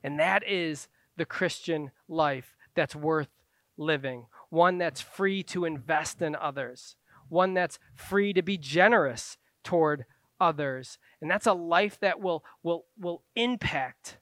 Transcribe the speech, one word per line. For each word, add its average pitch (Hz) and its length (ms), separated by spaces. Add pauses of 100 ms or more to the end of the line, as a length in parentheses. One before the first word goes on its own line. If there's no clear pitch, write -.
And 147 180
that 190 280
is 170 400 (280)
the 165 80
Christian 156 640 (180)
life 147 480 (180)
that's 151 200
worth 151 340 (480)
living, 135 500 (240)
one 175 280
that's 165 220
free 196 420
to 180 220
invest 156 580
in 151 140
others, 135 580 (340)
one 185 260
that's 180 240 (160)
free 202 380
to 180 100
be 190 140
generous 156 800 (280)
toward 151 400 (360)
others. 143 580 (220)
And 156 100
that's 208 160
a 208 60
life 175 480
that 185 200
will, 175 240 (180)
will, 170 220 (120)
will 175 260 (120)
impact 202 880